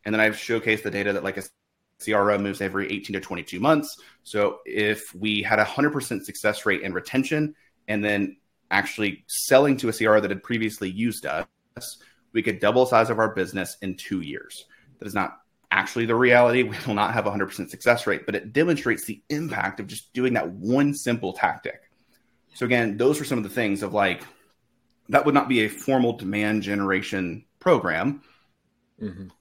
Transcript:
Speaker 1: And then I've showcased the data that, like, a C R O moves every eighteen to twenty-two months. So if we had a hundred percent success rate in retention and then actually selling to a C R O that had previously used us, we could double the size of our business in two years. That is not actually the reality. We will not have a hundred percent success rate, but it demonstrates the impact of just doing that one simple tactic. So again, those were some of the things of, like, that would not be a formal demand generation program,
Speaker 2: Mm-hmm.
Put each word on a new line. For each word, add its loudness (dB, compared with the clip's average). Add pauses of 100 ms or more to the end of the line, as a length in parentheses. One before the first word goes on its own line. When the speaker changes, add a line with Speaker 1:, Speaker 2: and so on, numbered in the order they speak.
Speaker 1:
And -2
then 2
I've 4
showcased 0
the -4
data -2
that, -2
like, -4
a -8 (540)
C -4
R 4
O 2
moves -4
every -4
eighteen -8
to -4
twenty-two -10
months. 0 (240)
So 0
if -2
we -2
had 2
a 6
hundred 0
percent -6
success -2
rate 2
in -6
retention -2 (320)
and -2
then 0 (340)
actually -2
selling 4
to -2
a -2
C 0
R 8
O 8
that -2
had -4
previously -2
used -4
us, -4 (840)
we 0
could -2
double 6
the -2
size 6
of 0
our 2
business -4
in -6
two -6
years. -12 (340)
That -12
is -8
not -4 (300)
actually 0
the 2
reality. 6
We -4 (100)
will -2
not 0
have 0
a -2
hundred -2
percent -10
success 2
rate, -2
but -4
it -6
demonstrates 0
the -10
impact -6
of -10
just -16
doing 0
that -2
one 2
simple -2
tactic. -4 (600)
So -4
again, 2
those 2
were -6
some -2
of -2
the -6
things -2
of, -6
like, 0 (840)
that 4
would 4
not 4
be 4
a 4
formal 0
demand -2
generation -2 (140)
program, 0 (760)
Speaker 2:
Mm-hmm. -10 (140)